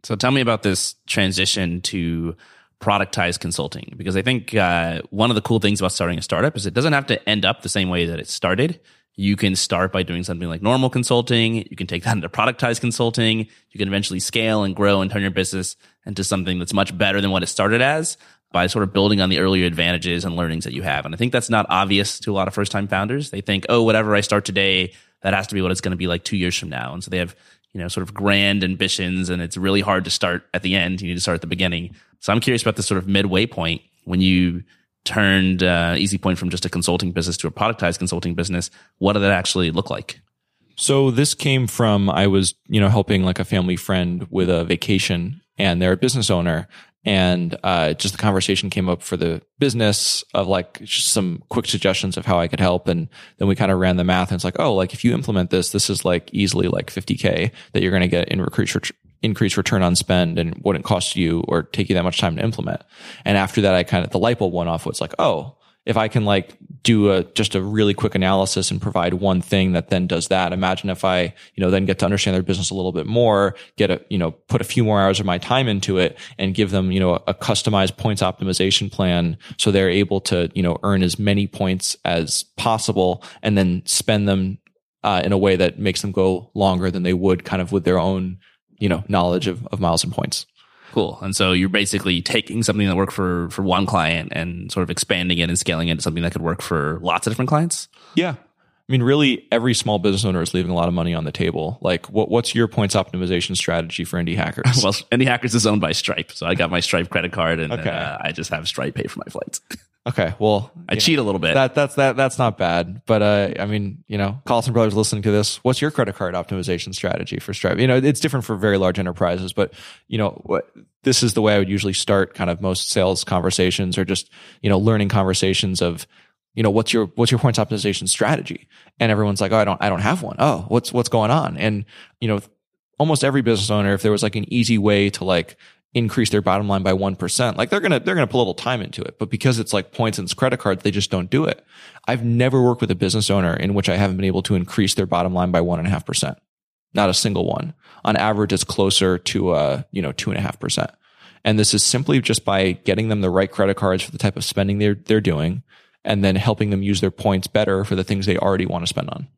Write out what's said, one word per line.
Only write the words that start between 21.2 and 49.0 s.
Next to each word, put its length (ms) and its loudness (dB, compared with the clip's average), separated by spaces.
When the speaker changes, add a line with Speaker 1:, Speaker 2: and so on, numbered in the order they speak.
Speaker 1:
that's 180 -2
not 180 2
obvious 520 0
to 120 -4
a 20 -2
lot 140 0
of 60 -8
first-time 340 -4
founders. 400 -2
They 140 -10
think, 260 -2
"Oh, 140 4
whatever 340 4
I 60 4
start 240 0
today, 480 0
that 140 0
has 140 -2
to 60 -10
be 60 0
what 100 0
it's 120 -2
gonna 140 -2
be 100 -4
like 180 -2
two 140 -4
years 180 -2
from 140 -8
now." 240 -8
And 100 -12
so 60 -14
they 80 -4
have, 180 -4
you 80 -10
know, 60 -6
sort 160 -6
of 100 -12
grand 500 2
ambitions, 640 -2
and 140 -4
it's 160 -8
really 240 0
hard 220 0
to 60 -8
start 440 -2
at 80 -4
the 140 0
end. 260 -2
You 60 -8
need 60 -4
to 60 -4
start 140 -2
at 80 -6
the 40 -10
beginning. 480 -4
So 120 0
I'm 60 2
curious 200 0
about 160 -2
this 100 -4
sort 120 0
of 100 -4
midway 380 2
point 340 -4
when 160 0
you 420 2
turned, 560 2
uh, 340 2
Easy 220 0
Point 200 0
from 120 -4
just 160 -6
a 20 -2
consulting 440 0
business 260 -4
to 80 -6
a 40 -4
productized 460 -2
consulting 380 -4
business. 360 -4
What 160 2
did 60 2
that 100 4
actually 400 2
look 180 -2
like? 320 -10
Speaker 2:
So 340 2
this 220 2
came 340 0
from, 440 2
I 160 2
was, 280 2
you 100 0
know, 120 4
helping, 320 2
like, 160 0
a 80 -2
family 300 0
friend 520 -2
with 220 0
a 140 2
vacation, 760 -2
and 240 2
they're 120 4
a 40 4
business 320 0
owner. 400 0
And, 600 2
uh, 300 2
just 180 -4
the 80 -12
conversation 480 0
came 200 -2
up 120 -2